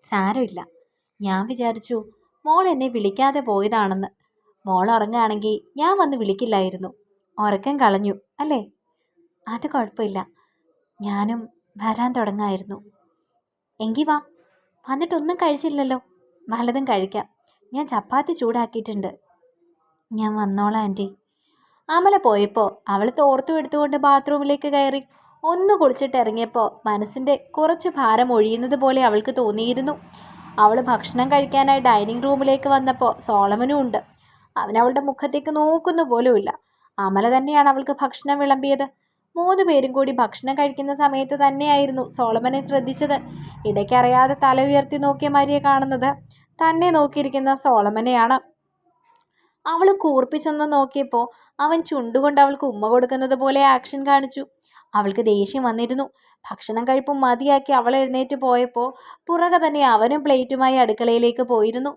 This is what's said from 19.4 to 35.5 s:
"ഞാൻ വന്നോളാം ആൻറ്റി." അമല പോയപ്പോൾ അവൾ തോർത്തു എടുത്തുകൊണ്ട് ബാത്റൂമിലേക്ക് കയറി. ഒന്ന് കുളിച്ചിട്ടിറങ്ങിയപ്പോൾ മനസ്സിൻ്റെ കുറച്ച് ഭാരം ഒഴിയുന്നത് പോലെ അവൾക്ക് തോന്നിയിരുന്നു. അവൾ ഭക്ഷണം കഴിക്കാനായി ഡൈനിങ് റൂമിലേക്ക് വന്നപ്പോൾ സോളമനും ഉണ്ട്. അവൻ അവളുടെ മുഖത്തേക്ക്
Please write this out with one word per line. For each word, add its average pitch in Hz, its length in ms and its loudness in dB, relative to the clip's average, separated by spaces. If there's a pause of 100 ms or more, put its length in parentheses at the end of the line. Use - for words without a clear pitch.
"ഞാൻ 214 240 -4
വന്നോളാം 208 460 -2
ആൻറ്റി." 196 280 -4 (800)
അമല 359 280 2
പോയപ്പോൾ 202 520 2 (200)
അവൾ 202 220 0
തോർത്തു 269 420 0
എടുത്തുകൊണ്ട് 294 440 -2
ബാത്റൂമിലേക്ക് 285 720 0
കയറി. 277 320 0 (440)
ഒന്ന് 370 300 2
കുളിച്ചിട്ടിറങ്ങിയപ്പോൾ 247 920 0 (180)
മനസ്സിൻ്റെ 220 500 -2 (160)
കുറച്ച് 330 380 0
ഭാരം 247 440 2
ഒഴിയുന്നത് 233 440 0
പോലെ 262 260 2
അവൾക്ക് 214 340 0
തോന്നിയിരുന്നു. 240 580 -2 (640)
അവൾ 220 220 6
ഭക്ഷണം 247 480 -2
കഴിക്കാനായി 277 520 2
ഡൈനിങ് 233 440 2
റൂമിലേക്ക് 269 440 0
വന്നപ്പോൾ 262 520 2
സോളമനും 220 600 0
ഉണ്ട്. 247 200 -2 (560)
അവൻ 202 220 -4
അവളുടെ 254 240 2
മുഖത്തേക്ക് 285 520 -4